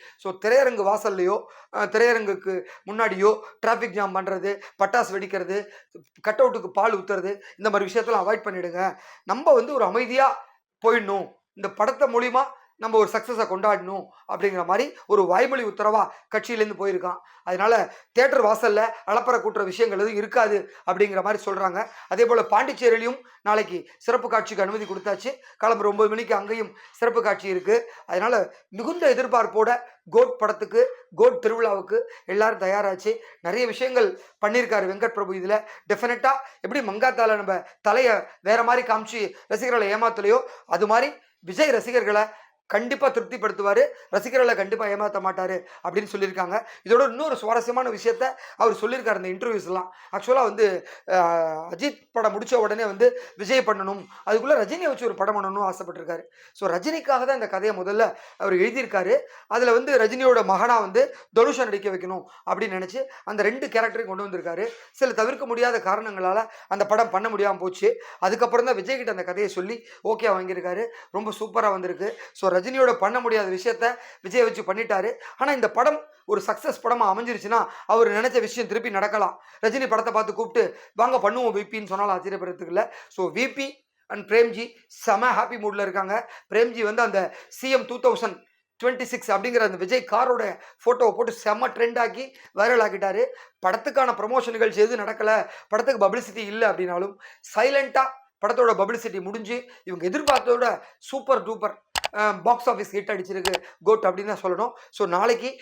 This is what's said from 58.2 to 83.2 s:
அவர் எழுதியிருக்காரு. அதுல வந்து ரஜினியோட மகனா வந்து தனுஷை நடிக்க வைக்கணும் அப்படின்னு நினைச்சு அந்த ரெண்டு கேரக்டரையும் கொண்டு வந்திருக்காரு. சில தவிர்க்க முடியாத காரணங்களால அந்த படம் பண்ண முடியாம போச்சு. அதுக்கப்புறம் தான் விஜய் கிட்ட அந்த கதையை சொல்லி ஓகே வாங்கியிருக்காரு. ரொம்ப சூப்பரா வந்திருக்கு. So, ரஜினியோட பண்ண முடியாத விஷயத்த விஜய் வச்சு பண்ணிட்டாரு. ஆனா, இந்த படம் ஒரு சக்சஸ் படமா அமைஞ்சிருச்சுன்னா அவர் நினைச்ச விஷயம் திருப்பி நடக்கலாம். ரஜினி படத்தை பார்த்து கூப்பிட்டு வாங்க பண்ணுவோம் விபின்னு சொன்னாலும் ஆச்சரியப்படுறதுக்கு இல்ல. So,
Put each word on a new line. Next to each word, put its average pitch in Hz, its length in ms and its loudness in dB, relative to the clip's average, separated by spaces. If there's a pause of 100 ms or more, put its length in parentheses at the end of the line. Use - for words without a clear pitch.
அவர் 190 160 -2
எழுதியிருக்காரு. 208 640 0 (300)
அதுல 240 240 2
வந்து 254 260 4
ரஜினியோட 233 460 4
மகனா 208 360 4
வந்து 208 360 0 (240)
தனுஷை 262 240 4
நடிக்க 202 260 -4
வைக்கணும் 185 340 -6 (220)
அப்படின்னு 190 420 -4
நினைச்சு 247 160 -6 (200)
அந்த 208 200 -2
ரெண்டு 240 240 -2
கேரக்டரையும் 226 380 -2
கொண்டு 190 220 -8
வந்திருக்காரு. 175 400 -6 (240)
சில 262 220 0
தவிர்க்க 247 320 -2
முடியாத 233 320 0
காரணங்களால 202 720 -2 (200)
அந்த 196 180 0
படம் 214 240 2
பண்ண 202 200 -2
முடியாம 202 300 0
போச்சு. 185 420 -2 (180)
அதுக்கப்புறம் 233 460 2
தான் 254 100 2
விஜய் 190 200 -4
கிட்ட 233 160 -6
அந்த 185 120 -6
கதையை 185 280 -4
சொல்லி 202 360 -8 (160)
ஓகே 220 220 -2
வாங்கியிருக்காரு. 185 600 -2 (260)
ரொம்ப 214 280 -6
சூப்பரா 214 320 0
வந்திருக்கு. 190 460 -6 (160)
So, 185 260 0
ரஜினியோட 254 340 2
பண்ண 220 260 0
முடியாத 220 300 0
விஷயத்த 226 480 -2 (240)
விஜய் 226 220 2
வச்சு 220 180 0
பண்ணிட்டாரு. 208 520 -2 (240)
ஆனா, 277 140 0
இந்த 254 200 0
படம் - 340 2 (200)
ஒரு 202 220 0
சக்சஸ் 240 360 -4
படமா 233 300 2
அமைஞ்சிருச்சுன்னா 214 540 -2 (180)
அவர் 226 220 4
நினைச்ச 247 320 2
விஷயம் 226 280 -2
திருப்பி 214 220 -4
நடக்கலாம். 202 520 0 (260)
ரஜினி 254 200 0
படத்தை 220 260 0
பார்த்து 208 200 0
கூப்பிட்டு 226 460 0 (140)
வாங்க 220 380 2
பண்ணுவோம் - 20 -8
விபின்னு 214 520 -4
சொன்னாலும் 196 300 -2
ஆச்சரியப்படுறதுக்கு 180 500 -8
இல்ல. 196 280 -2 (140)
So, 180 260 -4